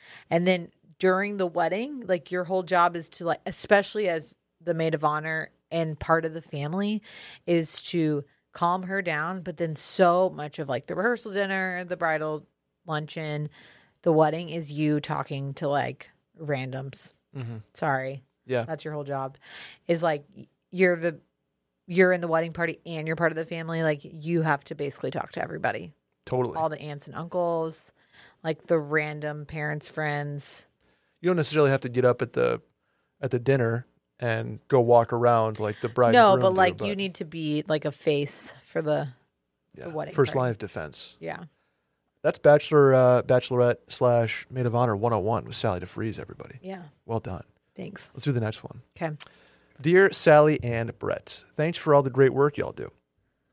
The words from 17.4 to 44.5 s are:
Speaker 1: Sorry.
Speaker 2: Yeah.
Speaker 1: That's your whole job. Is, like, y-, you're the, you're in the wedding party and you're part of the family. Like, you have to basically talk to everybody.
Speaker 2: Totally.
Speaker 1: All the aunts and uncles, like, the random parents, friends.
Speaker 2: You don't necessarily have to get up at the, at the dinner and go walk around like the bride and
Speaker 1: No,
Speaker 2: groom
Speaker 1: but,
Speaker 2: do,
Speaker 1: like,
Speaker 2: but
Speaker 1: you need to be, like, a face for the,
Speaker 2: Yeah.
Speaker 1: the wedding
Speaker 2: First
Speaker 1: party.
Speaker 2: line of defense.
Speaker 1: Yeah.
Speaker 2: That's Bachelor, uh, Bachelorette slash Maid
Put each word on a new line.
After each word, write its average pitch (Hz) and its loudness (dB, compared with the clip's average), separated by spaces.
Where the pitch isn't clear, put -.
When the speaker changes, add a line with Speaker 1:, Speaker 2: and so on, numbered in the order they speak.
Speaker 1:
Sorry. 135 -4
Speaker 2:
Yeah. 123 -2
Speaker 1:
That's 147 -10
your 156 -8
whole 147 -8
job. 139 -8
Is, 170 0
like, 151 0
y-, 127 -20
you're 180 2
the, 165 -4
you're 180 6
in 180 2
the 170 -4
wedding 165 0
party 165 -4
and 160 -8
you're 160 -2
part 165 0
of 160 -8
the 160 -4
family. 165 -6
Like, 151 0
you 160 -4
have 151 0
to 170 -12
basically 143 -6
talk - -8
to - -8
everybody. 127 -6
Speaker 2:
Totally. 127 -4
Speaker 1:
All 160 0
the 156 -8
aunts 147 -12
and 143 -14
uncles, 170 -6
like, 160 -6
the 170 4
random 151 -4
parents, 151 -6
friends. 147 -6
Speaker 2:
You 170 0
don't 180 2
necessarily 147 4
have 135 2
to 127 -6
get 123 0
up 123 4
at 120 -6
the, 120 0
at 131 -6
the 123 0
dinner 120 0
and 113 -4
go 131 4
walk 117 6
around 117 2
like 107 -4
the 120 -4
bride 120 4
and 170 6
Speaker 1:
No, 220 8
Speaker 2:
groom 190 2
Speaker 1:
but, 190 4
Speaker 2:
do, 185 0
Speaker 1:
like, 180 4
Speaker 2:
but 202 -4
Speaker 1:
you 208 -4
need 190 -6
to 180 -10
be, 151 -4
like, 156 -2
a 147 -4
face - -2
for - -6
the, 151 -2
Speaker 2:
Yeah. - -18
Speaker 1:
the 170 -14
wedding 151 -8
Speaker 2:
First 143 2
Speaker 1:
party. 135 0
Speaker 2:
line 123 0
of 107 -6
defense. - -10
Speaker 1:
Yeah. 82 -12
Speaker 2:
That's 160 0
Bachelor, 147 6
uh, 123 6
Bachelorette 123 2
slash 120 2
Maid 127 -4